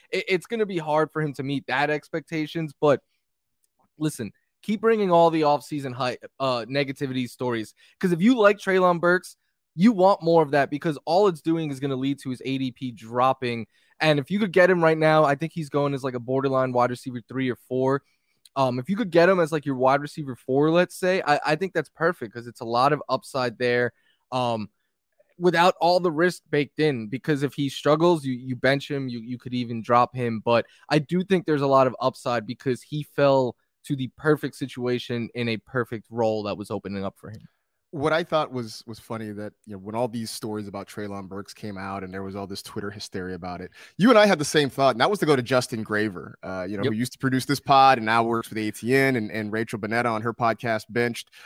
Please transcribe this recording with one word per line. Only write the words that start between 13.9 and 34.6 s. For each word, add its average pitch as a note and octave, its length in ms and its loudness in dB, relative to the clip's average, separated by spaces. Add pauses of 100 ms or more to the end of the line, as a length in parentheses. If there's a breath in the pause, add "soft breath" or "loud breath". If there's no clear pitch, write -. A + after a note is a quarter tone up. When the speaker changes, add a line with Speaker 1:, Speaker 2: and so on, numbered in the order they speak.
Speaker 1:
And D#3 180 4
if C#3 100 -4
you G3+ 120 -2
could G#3 100 0
get F3+ 180 6
him F3+ 140 4
right D#3+ 160 4
now, D#3 240 6
I C#3+ 140 4
think D#3 160 -6
he's D#3 160 -6
going C#3+ 260 0
as, C3 80 -6
like, C3 120 -4
a B2 40 -4
borderline C3 540 0
wide B2 180 2
receiver B2 380 -10
three B2+ 200 -2
or A#2+ 80 -2 (120)
four. C3 340 0 (540)
Um, B2+ 240 0
if B2 100 -8
you G3+ 60 -2
could F#3+ 160 -4
get E3+ 160 6
him F#3+ 100 4
as, D#3+ 140 0
like, D#3 120 -2
your C#3 120 -4
wide C3 240 4
receiver C#3+ 340 -10
four, C#3+ 380 2
let's F3 240 2
say, F#3 280 0
I, D3 220 2
I D3+ 80 2
think F3+ 180 -4
that's D#3+ 160 -2
perfect, D#3+ 460 -4
'cause A#2+ 140 -12
it's A#2 140 -18
a - 20 -8
lot A#2+ 280 2
of D3 160 0
upside B2+ 500 -4
there, B2 340 0 (400)
um, A#2 380 -2 (680)
without F3 420 4
all F3+ 200 4
the F3 100 0
risk E3+ 400 0
baked D3 300 -2
in. C3+ 260 0
Because C3+ 380 -4
if C3+ 100 -4
he C#3+ 140 -2
struggles, D#3 560 2
you, C3 80 -4
you B2+ 240 -8
bench C3+ 340 0
him, C#3 180 -6
you, A#2+ 120 -8
you A#2+ 180 -10
could B2 160 -10
even A#2 280 -4
drop A#2+ 320 2
him. A#2+ 300 -4
But A#2 220 4 (220 soft breath)
I D3 100 2
do E3+ 240 0
think F#3 240 0
there's D3 160 0
a C#3+ 60 2
lot C3+ 180 6
of A#2+ 140 -2
upside A#2+ 440 -2
because B2 380 -6
he D3+ 220 -8
fell C3+ 520 2 (280)
to D3 100 -4
the C3 220 -4
perfect D3+ 400 0
situation B2 800 -4